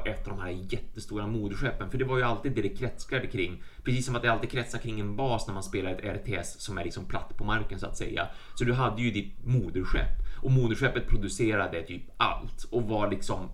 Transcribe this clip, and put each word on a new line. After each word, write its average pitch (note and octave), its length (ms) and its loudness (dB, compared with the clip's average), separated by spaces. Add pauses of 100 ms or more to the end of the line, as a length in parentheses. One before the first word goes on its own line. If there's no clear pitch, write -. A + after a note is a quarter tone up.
ett G#2+ 220 -2
av G2+ 100 -4
de F#2+ 60 -4
här F2 60 -4 (200)
jättestora G#2 580 -4
moderskeppen. G#2 640 0
För - 80 0
det B2+ 80 2
var B2+ 120 0
ju B2+ 60 4
alltid A#2+ 320 2
det A2 60 2
det G2+ 80 2
kretsade - 580 -2
kring. F2+ 360 -2 (200)
Precis B2+ 220 2
som B2 100 0
att A#2+ 60 -2
det A#2+ 100 4
alltid A2+ 200 0
kretsar A#2+ 280 -2
kring A2 200 -4
en G#2 160 -2
bas A#2+ 320 0
när G#2+ 60 -2
man F#2+ 100 -4
spelar F#2+ 280 -2
ett F#2+ 120 -4
R G2 220 -4
T G2+ 100 -2
S - 260 -6
som G2 160 -6
är F2 60 -2
liksom F#2+ 220 -4
platt - 320 -2
på - 80 2
marken, G#2 340 2
så - 60 -2
att - 120 -2
säga. - 300 -2 (280)
Så - 80 -2
du A#2+ 100 4
hade A#2+ 280 2
ju A#2+ 100 2
ditt G2+ 340 -4
moderskepp. F#2+ 720 4 (240)
Och C3+ 100 4
moderskeppet B2 560 4
producerade G2+ 760 2
typ - 200 -8 (140)
allt. - 540 0
Och A#2+ 120 2
var G#2 260 2
liksom, F#2+ 440 0